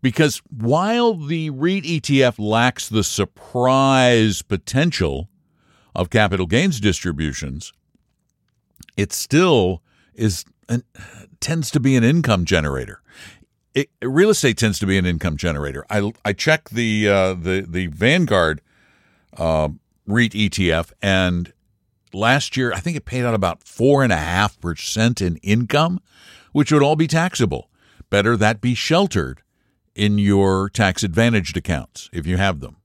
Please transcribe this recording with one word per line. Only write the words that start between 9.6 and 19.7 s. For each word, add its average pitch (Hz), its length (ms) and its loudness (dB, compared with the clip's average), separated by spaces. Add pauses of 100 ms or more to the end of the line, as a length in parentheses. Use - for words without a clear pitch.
is 104 320 -2 (220)
an, 120 160 -2 (560)
tends 160 320 -4
to 151 80 0
be 131 160 2
an 117 80 4
income 120 420 2
generator. 73 560 -4 (720)
It, 139 160 -2 (120)
real 151 280 2
estate 147 280 2
tends 107 220 0
to 101 80 -2
be 95 100 2
an 90 80 2
income 85 320 -2
generator. 71 520 -4
I, 104 220 -2 (120)
I 104 100 -2
checked 156 400 -2
the, 107 360 0
uh, 95 240 2
the, 92 340 -4
the 90 200 -6
Vanguard, 92 720 0 (760)
uh, 78 320 0 (380)